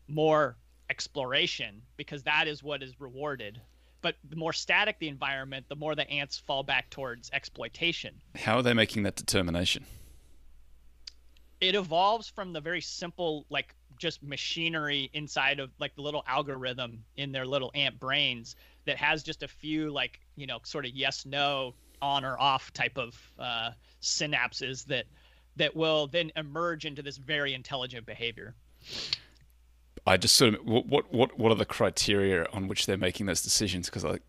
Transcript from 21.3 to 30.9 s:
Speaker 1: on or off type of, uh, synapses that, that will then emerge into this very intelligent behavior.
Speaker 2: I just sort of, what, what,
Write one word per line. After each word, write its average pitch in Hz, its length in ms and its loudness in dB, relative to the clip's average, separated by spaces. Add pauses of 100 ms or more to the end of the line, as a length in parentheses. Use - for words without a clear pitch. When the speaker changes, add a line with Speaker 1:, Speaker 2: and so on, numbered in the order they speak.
Speaker 1:
on 139 240 0
or 131 160 -2
off 135 320 2
type 123 260 -2
of, 120 180 -6 (220)
uh, 117 320 -4 (320)
synapses 131 840 -2
that, 127 180 0 (500)
that 151 220 0
will 156 320 2
then 165 260 -2
emerge 160 500 -4
into 147 160 -8
this 139 160 -10
very 143 380 -2
intelligent 123 500 -6
behavior. 117 520 -8 (1500)
Speaker 2:
I 95 120 8
just 92 180 6
sort 117 200 8
of, - 100 -6
what, 110 220 4
what, 135 280 0